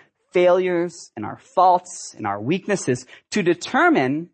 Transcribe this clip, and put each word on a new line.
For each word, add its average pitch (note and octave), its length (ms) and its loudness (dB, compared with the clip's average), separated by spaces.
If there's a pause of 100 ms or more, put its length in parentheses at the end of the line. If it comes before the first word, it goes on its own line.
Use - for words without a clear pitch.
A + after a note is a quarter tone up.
(320)
failures F3+ 840 0
and G#2 100 -10
our G#2+ 120 -12 (160)
faults F3+ 600 0
and A#2 120 -8
our G2+ 140 -4
weaknesses E3+ 640 -4 (240)
to G#3 120 -2
determine E3+ 920 0